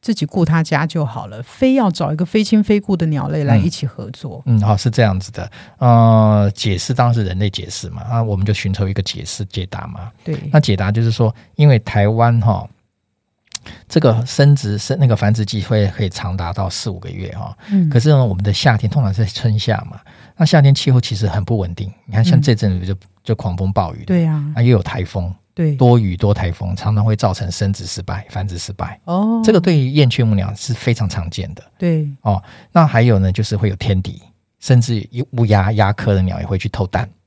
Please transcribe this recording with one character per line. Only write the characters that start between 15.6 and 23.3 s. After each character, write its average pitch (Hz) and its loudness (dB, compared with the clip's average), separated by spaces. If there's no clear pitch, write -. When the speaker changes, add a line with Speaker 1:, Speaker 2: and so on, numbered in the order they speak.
Speaker 2:
会 107 0
可 104 -4
以 95 -2
长 87 -8
达 87 -6
到 95 -4
四 - -8
五 90 -10
个 90 -14
月 90 -10
哈。 - -12
Speaker 1:
嗯。 190 2
Speaker 2:
可 127 4
是 131 2
呢， 139 6
我 101 0
们 92 -4
的 101 0
夏 117 2
天 104 -2
通 143 -2
常 95 -2
是 110 0
春 107 -2
夏 107 -2
嘛， - -20
那 170 2
夏 156 6
天 139 6
气 - -2
候 127 4
其 - -6
实 101 -2
很 92 -2
不 113 -2
稳 87 -4
定。 98 -8
你 104 -12
看， 113 4
像 170 4
这 127 2
阵 95 -2
子 90 -8
就， 95 -4
Speaker 1:
嗯。 95 -6
Speaker 2:
就 110 -2